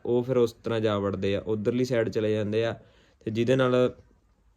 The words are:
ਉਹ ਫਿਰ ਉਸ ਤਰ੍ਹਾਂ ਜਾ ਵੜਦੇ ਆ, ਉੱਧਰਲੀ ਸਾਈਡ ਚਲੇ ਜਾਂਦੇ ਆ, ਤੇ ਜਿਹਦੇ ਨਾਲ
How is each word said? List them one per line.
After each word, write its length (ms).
ਉਹ 180
ਫਿਰ 140
ਉਸ 180
ਤਰ੍ਹਾਂ 240
ਜਾ 200
ਵੜਦੇ 360
ਆ, 60
ਉੱਧਰਲੀ 440
ਸਾਈਡ 240
ਚਲੇ 240
ਜਾਂਦੇ 320
ਆ, 80
ਤੇ 60
ਜਿਹਦੇ 240
ਨਾਲ 200